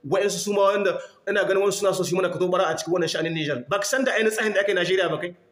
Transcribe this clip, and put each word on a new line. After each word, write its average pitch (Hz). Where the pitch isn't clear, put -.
Waɗansu 190
su 208
ma 202
wanda 196
ina 202
ganin 190
wasu 196
suna 190
so 180
su 160
yi 185
mana 180
katobara 180
a 160
cikin 165
wannan 170
sha'anin 165
Nijar. 143
Ba 196
ka 196
san 269
da 247
ainihin 220
tsahin 214
da 196
aka 208
yi 190
Najeriya 175
ba 147
kai. 175